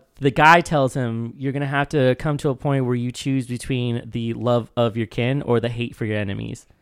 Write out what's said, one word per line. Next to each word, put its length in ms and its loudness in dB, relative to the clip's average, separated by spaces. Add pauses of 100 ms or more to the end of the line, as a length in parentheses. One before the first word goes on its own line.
(200)
the 120 2
guy 280 8
tells 360 0
him, 420 -4
"You're 160 -4
gonna 120 -4
have 240 -2
to 260 4
come 240 -2
to 100 0
a 60 0
point 300 0
where 100 0
you 180 -4
choose 340 -2
between 580 -4
the 280 -4
love 420 0
of 220 0
your 100 -2
kin 360 -2
or 180 2
the 80 -4
hate 260 -6
for 80 -8
your 140 -4
enemies." 480 -6 (160)